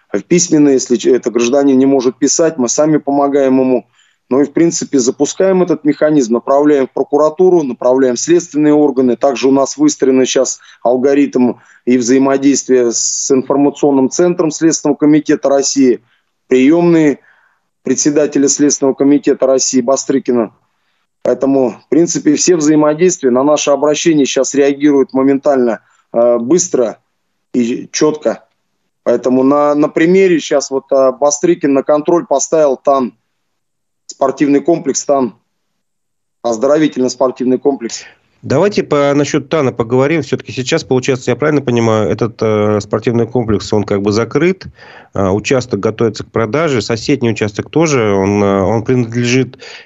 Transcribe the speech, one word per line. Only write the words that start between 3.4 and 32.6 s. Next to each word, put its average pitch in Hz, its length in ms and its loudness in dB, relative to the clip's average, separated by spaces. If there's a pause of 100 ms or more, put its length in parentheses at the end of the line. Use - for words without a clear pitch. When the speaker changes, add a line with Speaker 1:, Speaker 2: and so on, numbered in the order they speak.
Speaker 1:
ему 131 260 0 (460)
ну 131 100 2
и, 139 40 2
в - 60 -12
принципе, 165 480 0
запускаем 175 640 0
этот 160 220 -2
механизм, 147 480 2
направляем 139 540 2
в - 40 -18
прокуратуру, 156 720 2
направляем 127 520 0
в - 40 -8
следственные 151 560 0
органы. 131 400 2
Также 127 320 0
у 135 40 4
нас 135 240 0
выстроен 135 500 0
щас - 340 -2 (240)
алгоритм 127 680 0 (320)
и 123 120 2
взаимодействие 131 960 2
с - 400 -4
информационным 139 800 0
центром 175 400 0
Следственного 151 460 -2
комитета 147 520 0
России, 135 520 0 (460)
приемные 156 720 2 (600)
председателя 143 680 0
Следственного 135 460 0
комитета 139 540 0
России 131 340 0
Бастрыкина. 123 720 -2 (720)
Поэтому, 131 480 0
в - 180 -20
принципе, 151 460 0
все 175 200 0
взаимодействия 151 760 0
на 127 120 2
наше 147 280 0
обращение 147 540 2
щас - 280 -2
реагируют 139 580 2
моментально, 131 680 0 (340)
э, 120 240 2
быстро 120 600 -2 (540)
и 123 380 -4
четко. 151 540 -2 (580)
Поэтому 127 380 0
на, 147 320 2
на 147 160 0
примере 180 480 2
щас 139 320 -4
вот, 135 220 -6
э, 135 280 2
Бастрыкин 151 540 0
на 135 80 2
контроль 151 460 0
поставил 143 500 0